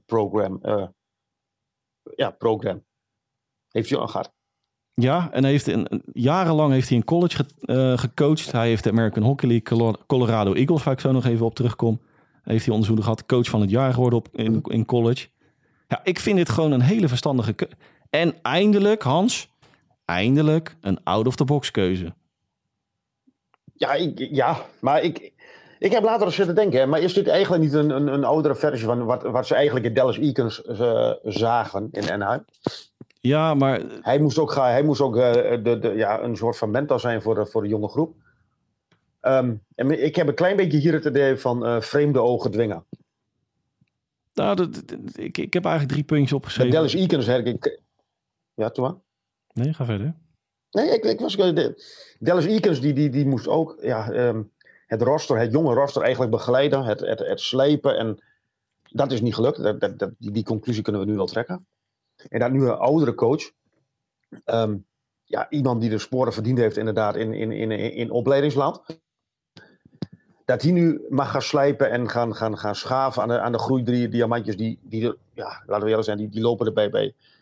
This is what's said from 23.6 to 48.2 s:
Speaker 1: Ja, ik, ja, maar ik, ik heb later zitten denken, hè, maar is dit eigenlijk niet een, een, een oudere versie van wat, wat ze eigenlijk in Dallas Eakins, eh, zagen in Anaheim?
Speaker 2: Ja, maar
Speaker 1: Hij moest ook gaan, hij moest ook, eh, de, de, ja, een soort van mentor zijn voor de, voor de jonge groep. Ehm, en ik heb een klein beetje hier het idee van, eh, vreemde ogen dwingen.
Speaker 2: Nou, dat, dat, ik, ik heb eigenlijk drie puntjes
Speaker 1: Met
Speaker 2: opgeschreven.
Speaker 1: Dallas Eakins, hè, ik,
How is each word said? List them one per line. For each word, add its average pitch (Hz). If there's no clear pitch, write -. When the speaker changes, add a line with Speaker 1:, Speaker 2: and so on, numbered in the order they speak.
Speaker 1:
Ja, 131
ik, 156
ja, 135
maar 139
ik, -
ik 190
heb 220
later 214
zitten 175
denken, 175
hè, 135
maar 151
is 175
dit 196
eigenlijk 175
niet 147
een, 151
een, 139
een 139
oudere 147
versie 131
van 120
wat, 123
wat 120
ze -
eigenlijk 127
in 113
Dallas 123
Eakins, 123
eh, 117
zagen 110
in 98
Anaheim? 104
Speaker 2:
Ja, 156
maar 135
Speaker 1:
Hij 127
moest 147
ook 151
gaan, 131
hij 127
moest 147
ook, 127
eh, 123
de, 113
de, 104
ja, 107
een 120
soort 113
van 107
mentor 131
zijn 117
voor 110
de, 101
voor 113
de 101
jonge 107
groep. 160
Ehm, 127
en 135
ik 151
heb 131
een 123
klein 185
beetje 170
hier 156
het 156
idee 135
van, 123
eh, 117
vreemde 147
ogen 120
dwingen. 104
Speaker 2:
Nou, 202
dat, 180
dat, -
ik, -
ik -
heb 180
eigenlijk 151
drie 143
puntjes 147
Speaker 1:
Met 143
Speaker 2:
opgeschreven. 127
Speaker 1:
Dallas 156
Eakins, 170
hè, 123
ik, -